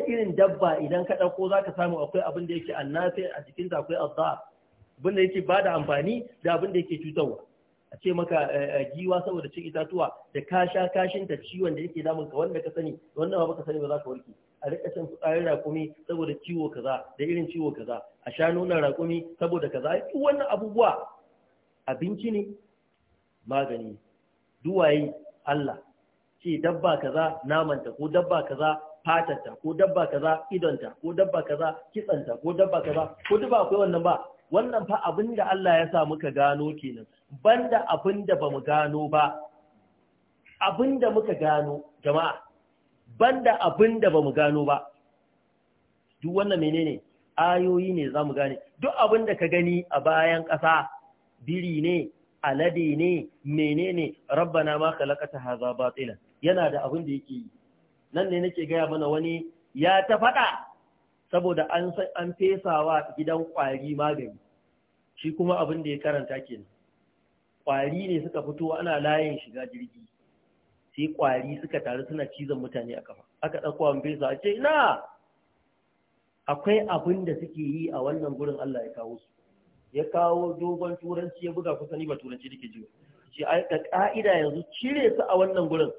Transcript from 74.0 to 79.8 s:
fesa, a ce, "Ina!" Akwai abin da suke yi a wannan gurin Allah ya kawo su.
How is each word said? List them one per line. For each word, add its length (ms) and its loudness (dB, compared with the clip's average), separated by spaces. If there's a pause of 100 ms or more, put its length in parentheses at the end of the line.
fesa, 260 -2
a 120 -2
ce, 180 0
"Ina!" 460 4 (1400)
Akwai 420 0
abin 360 0
da 100 -2
suke 220 -12
yi 360 -4
a 80 -6
wannan 360 -4
gurin 220 -6
Allah 260 -6
ya 100 -12
kawo 240 -12
su. 80 -20 (640)